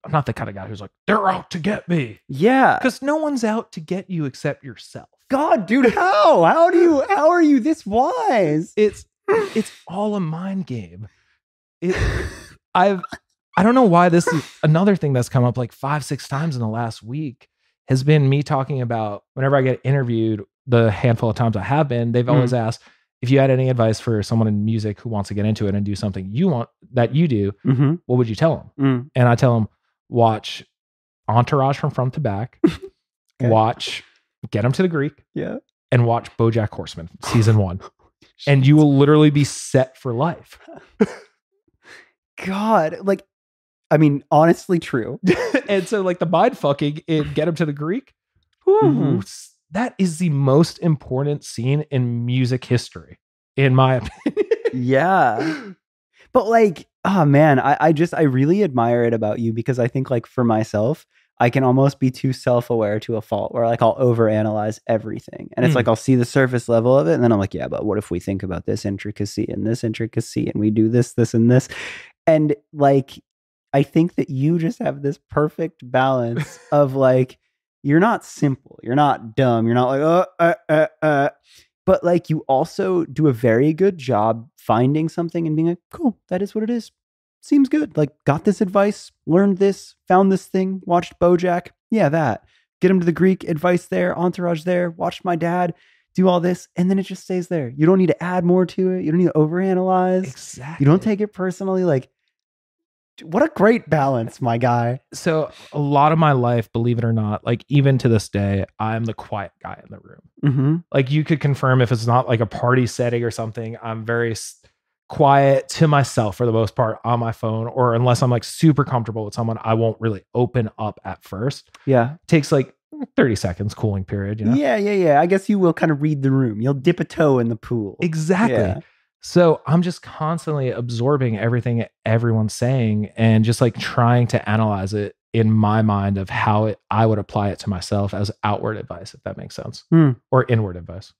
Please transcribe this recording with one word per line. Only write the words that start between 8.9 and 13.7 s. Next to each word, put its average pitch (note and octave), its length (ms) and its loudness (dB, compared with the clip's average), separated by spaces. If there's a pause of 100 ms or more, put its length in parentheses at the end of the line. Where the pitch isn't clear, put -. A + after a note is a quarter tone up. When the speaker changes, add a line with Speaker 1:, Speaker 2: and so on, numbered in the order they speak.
Speaker 1:
it's G4 460 -2 (160)
all G#3 280 -4
a G3 40 -4
mind F3+ 460 -6
game. G2+ 420 -12 (720)
It, F3+ 160 -2
Speaker 2:
<laughs> - 760 -8
Speaker 1:
I've, F#3+ 260 2 (560)
I F3+ 60 2
don't A3+ 120 4